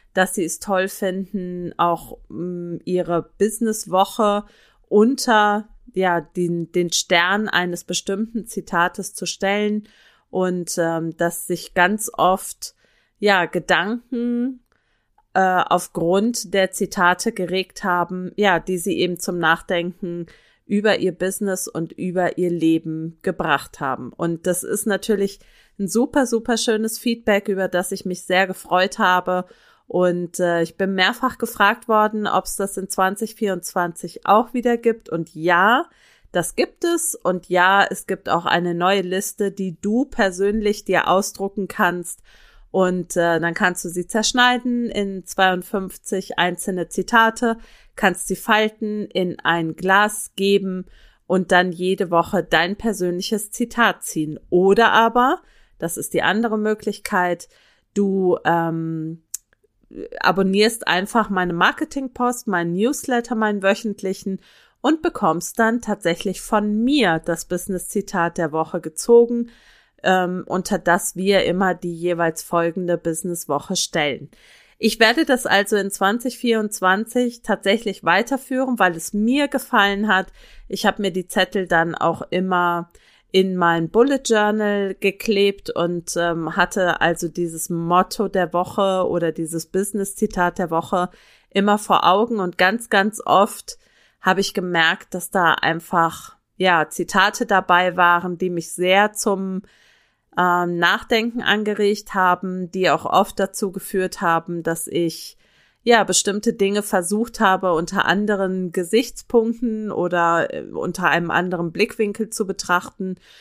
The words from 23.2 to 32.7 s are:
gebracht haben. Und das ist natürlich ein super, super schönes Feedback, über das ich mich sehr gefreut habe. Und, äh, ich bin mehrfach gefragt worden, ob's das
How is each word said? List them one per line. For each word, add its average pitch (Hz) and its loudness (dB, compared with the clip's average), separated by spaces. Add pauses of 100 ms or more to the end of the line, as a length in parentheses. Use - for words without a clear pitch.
gebracht 165 -2
haben. 131 -6
Und 170 -4
das 180 0
ist - -4
natürlich 196 -2 (380)
ein 196 -4
super, 254 2
super 233 0
schönes 220 -2
Feedback, 226 0
über 190 -2
das 180 -2
ich 190 -8
mich 180 -6
sehr 185 2
gefreut 185 0
habe. 180 2 (440)
Und, 175 0
äh, 170 2
ich 165 -4
bin 190 -2
mehrfach 233 0
gefragt 226 0
worden, 214 2
ob's - -2
das 196 -4